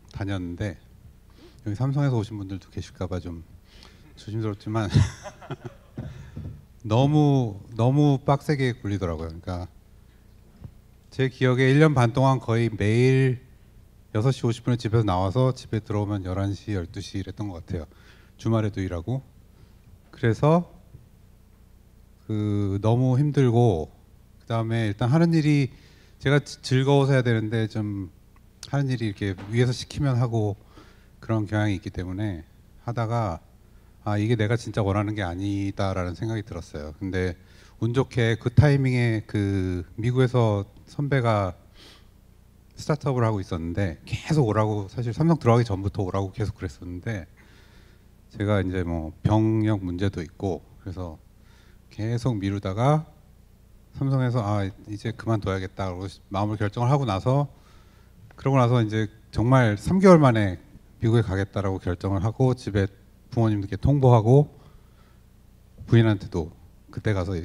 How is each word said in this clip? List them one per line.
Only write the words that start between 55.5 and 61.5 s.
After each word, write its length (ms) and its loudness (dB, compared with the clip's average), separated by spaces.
그러고 200 -8
마음을 260 -2
결정을 340 -2
하고 160 2
나서, 440 0
그러고 200 0
나서 240 4
이제 260 0
정말 460 4
삼 220 0
개월 200 10
만에 400 4
미국에 200 4
가겠다라고 580 -2